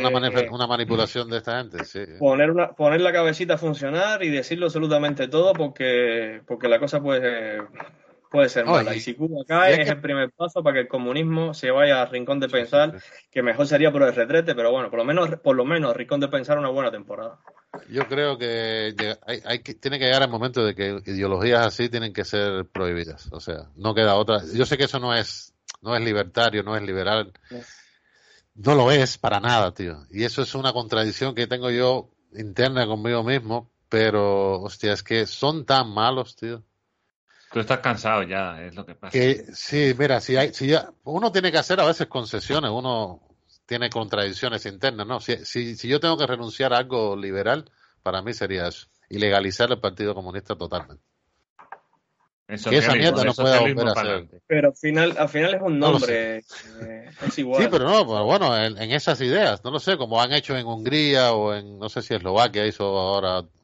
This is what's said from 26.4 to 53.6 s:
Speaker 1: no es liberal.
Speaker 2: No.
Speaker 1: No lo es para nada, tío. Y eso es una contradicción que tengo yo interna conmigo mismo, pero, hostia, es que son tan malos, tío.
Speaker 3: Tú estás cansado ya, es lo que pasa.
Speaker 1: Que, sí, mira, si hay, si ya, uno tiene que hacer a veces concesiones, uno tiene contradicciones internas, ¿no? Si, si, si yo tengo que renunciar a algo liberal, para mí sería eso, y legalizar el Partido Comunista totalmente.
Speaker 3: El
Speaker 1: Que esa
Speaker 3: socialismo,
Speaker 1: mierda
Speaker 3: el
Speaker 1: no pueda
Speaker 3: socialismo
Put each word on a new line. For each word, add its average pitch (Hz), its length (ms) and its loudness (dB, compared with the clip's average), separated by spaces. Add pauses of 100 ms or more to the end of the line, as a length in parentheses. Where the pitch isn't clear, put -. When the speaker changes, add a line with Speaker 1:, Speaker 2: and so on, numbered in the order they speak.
Speaker 1:
no 107 120 -6
es 104 80 -4
liberal. 98 480 -2 (180)
Speaker 2:
No. 123 100 -14 (920)
Speaker 1:
No 113 220 2
lo 127 160 6
es 135 260 2
para 104 220 -2
nada, 107 340 2
tío. 85 260 -8 (120)
Y 104 140 -4
eso 120 160 -2
es - 140 -6
una 131 180 -2
contradicción 113 600 -2
que 117 140 -2
tengo 123 240 -2
yo 127 380 0 (240)
interna 120 520 0
conmigo 110 380 -2
mismo, 117 480 -4 (160)
pero, 101 720 2
hostia, 104 320 -4
es 98 120 -2
que 113 220 0
son 147 400 -2
tan 131 240 2
malos, 123 460 -2
tío. 113 260 -10 (920)
Speaker 3:
Tú 113 80 0
estás 127 180 0
cansado 110 440 0
ya, 87 380 -6
es 85 140 -16
lo 98 100 -14
que 85 100 -20
pasa. 92 220 -18
Speaker 1:
Que, 127 360 2
sí, 143 440 0
mira, 135 220 2
si 127 160 -2
hay, 131 180 2
si 135 140 -4
ya, 151 240 2 (140)
uno 190 260 -2
tiene 185 220 2
que 160 60 2
hacer 185 200 2
a 156 60 6
veces 160 220 2
concesiones, 123 640 -4
uno 113 500 -4 (440)
tiene 123 240 -2
contradicciones 107 760 -4
internas, 107 420 -4
¿no? 120 140 -6
Si, 120 240 -4
si, 117 320 -8
si 117 100 -10
yo 147 140 2
tengo 165 160 2
que 147 100 0
renunciar 123 460 -2
a 120 40 4
algo 123 380 -2
liberal, 98 560 -4 (320)
para 92 180 -2
mí 113 120 -8
sería 95 340 -4
eso, - 200 -12 (200)
y 104 100 -10
legalizar 101 540 2
el 117 80 -2
Partido 101 340 -4
Comunista 92 440 -8
totalmente. 82 440 -10 (1500)
Speaker 3:
El 104 140 -10
Speaker 1:
Que 139 180 4
esa - 80 4
Speaker 3:
socialismo, 135 80 4
Speaker 1:
mierda 170 260 4
Speaker 3:
el - 60 4
Speaker 1:
no - 60 2
pueda 131 200 4
Speaker 3:
socialismo 120 280 4